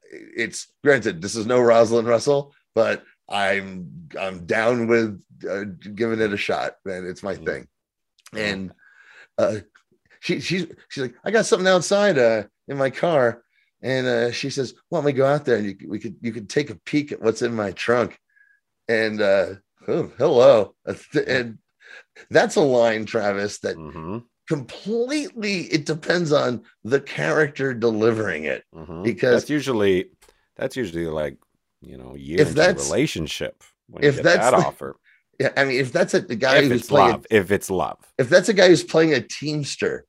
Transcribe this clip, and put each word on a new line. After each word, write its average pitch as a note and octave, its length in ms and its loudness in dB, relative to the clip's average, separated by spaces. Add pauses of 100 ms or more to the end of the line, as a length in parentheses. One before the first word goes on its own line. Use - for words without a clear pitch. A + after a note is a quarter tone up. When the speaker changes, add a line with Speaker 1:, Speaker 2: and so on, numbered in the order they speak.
(100)
Speaker 1:
it's, - 560 -8 (160)
granted, A2 400 0
this G2+ 140 -6
is G#2+ 100 -4
no B2 140 2
Rosalind A#2 480 4
Russell, C#3 460 0 (200)
but G#2+ 300 0 (240)
I'm, F#2+ 800 -4 (100)
I'm F#2 280 -8
down A2+ 400 0
with, A2+ 360 0 (260)
uh, G2+ 160 -6 (300)
giving A2+ 260 -4
it G#2+ 120 0
a G2+ 40 -4
shot, D#2+ 380 -4 (100)
man. F#2 220 -10
It's F2+ 160 -12
my F#2+ 120 -6
Speaker 2:
Mm-hmm. D#2 100 -14
Speaker 1:
thing. D2 240 -8 (680)
And, G2 380 -6 (680)
uh, G#2+ 180 0 (640)
she, - 200 -4
she's, F3 260 -4 (220)
she's C#3 140 -10
like, B2+ 120 -8 (100)
"I G3+ 60 -4
got G#3 160 2
something F#3 220 2
outside, F#3+ 500 2
uh, A2+ 240 4 (240)
in C#3 100 -8
my C3+ 140 0
car." C3 520 0 (400)
And, B2+ 240 -2
uh, A#2+ 260 0
she C#3 180 -6
says, C3 240 -6 (140)
"Why E3+ 100 -2
don't C#3+ 60 -2
we C#3+ 80 2
go C3 140 2
out D3 180 2
there A#2+ 120 4
and G#2 100 -2
you, F#2+ 100 -8 (120)
we G#2 120 -8
could, G#2 200 -12
you A#2 120 -6
could G#2 180 -12
take C#3+ 200 -2
a G#2 40 -10
peek D3 380 -4
at - 100 -10
what's A2 200 0
in A#2 120 -2
my G2+ 180 -4
trunk." A#2 460 -2 (720)
And, A2 320 0
uh, G2 340 2 (320)
oh, C#3 320 -4
hello. B2 560 6 (520)
And A#2+ 320 -4 (720)
that's F3 260 2
a G#3 40 4
line, A#2 460 2
Travis, G2+ 540 -4
that F#2+ 160 -6
Speaker 2:
Mm-hmm. D#2+ 420 -12 (300)
Speaker 1:
completely, G#3+ 1120 -4
it C#3+ 260 -4
depends E3 460 -2
on B2+ 320 0 (200)
the C3 160 0
character D3 720 -2
delivering A2 720 0
it. C2+ 200 -6 (100)
Speaker 2:
Mm-hmm. E2 300 -14
Speaker 1:
Because A#2+ 380 2
Speaker 2:
That's - 80 -12
usually, G#2+ 600 0 (460)
that's A#2 200 -6
usually, E2+ 300 -4
like, D2+ 300 -6 (440)
you C#2 160 -20
know, B2+ 200 -20
a - 20 -16
year C#2 220 -4
Speaker 1:
if - 80 6
Speaker 2:
into D#2+ 60 -6
the D3 120 0
Speaker 1:
that's, C#2+ 200 0
Speaker 2:
relationship E2 760 -4 (240)
when - 160 -6
you C#3+ 60 6
Speaker 1:
if C3 80 2
Speaker 2:
get - 80 -6
Speaker 1:
that's E3 260 4
Speaker 2:
that - 80 6
Speaker 1:
the, - 80 4
Speaker 2:
offer. C#2 300 -8 (420)
Speaker 1:
yeah, C3 180 0
I C#3 80 2
mean, C3 140 0
if C3 140 -2
that's F3+ 220 0
a, F#3 60 2
the A#2 140 -8
guy C3 220 2
Speaker 2:
If C#3+ 80 6
Speaker 1:
who's B2 160 2
Speaker 2:
it's - 80 -14
Speaker 1:
playing G2 240 6
Speaker 2:
love, - 180 -6
if G2+ 220 4
it's - 180 -2
love. E2+ 280 -2 (200)
Speaker 1:
if B2 100 0
that's F#3 200 6
a G#3+ 60 2
guy F#3 140 6
who's E3+ 140 6
playing D#3+ 320 2
a B2 60 0
teamster C3+ 880 -6